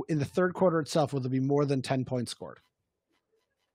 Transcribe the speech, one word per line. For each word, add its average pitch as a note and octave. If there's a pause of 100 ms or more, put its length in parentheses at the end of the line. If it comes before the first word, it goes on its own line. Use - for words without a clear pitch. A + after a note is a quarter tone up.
in D#3+
the C#3
third F#3
quarter E3
itself, D3
will C#3+
there B2+
be C3
more C#3+
than C3+
ten C3
points A#2+
scored? - (1160)